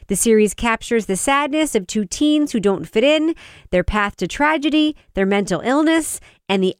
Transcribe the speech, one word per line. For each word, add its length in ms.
The 80
series 400
captures 500
the 120
sadness 580
of 100
two 200
teens 460
who 80
don't 280
fit 160
in, 320
their 140
path 340
to 100
tragedy, 680
their 140
mental 340
illness, 580
and 140
the 160